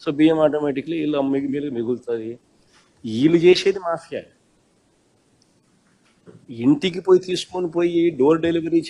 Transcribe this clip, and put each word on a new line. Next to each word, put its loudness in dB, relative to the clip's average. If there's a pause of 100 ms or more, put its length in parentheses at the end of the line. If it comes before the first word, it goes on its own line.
So -4
బియ్యం 4
automatically -2
వీళ్ళు -4
మిగి-, -2
మిగి-, -6
మిగులుతుంది. -6 (680)
వీళ్ళు 2
చేసేది 4
మాఫియా. -8 (2250)
ఇంటికి 0
పోయి 4
తీసుకొని -6
పోయి 0
డోర్ 2
డెలివరీ -2